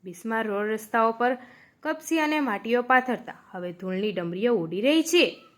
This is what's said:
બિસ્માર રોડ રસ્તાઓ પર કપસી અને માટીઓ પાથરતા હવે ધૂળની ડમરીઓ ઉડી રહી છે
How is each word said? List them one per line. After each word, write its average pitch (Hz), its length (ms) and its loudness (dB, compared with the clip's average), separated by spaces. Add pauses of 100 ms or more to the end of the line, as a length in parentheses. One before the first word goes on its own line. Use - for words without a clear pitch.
બિસ્માર 220 460 -6
રોડ 208 240 -2
રસ્તાઓ 226 480 0
પર 247 120 4 (500)
કપસી 311 420 -2
અને 302 240 0
માટીઓ 226 420 0
પાથરતા 254 480 0 (140)
હવે 180 260 -8
ધૂળની 190 380 -2
ડમરીઓ 185 420 0
ઉડી 175 260 -4
રહી 311 260 4
છે 349 120 6 (340)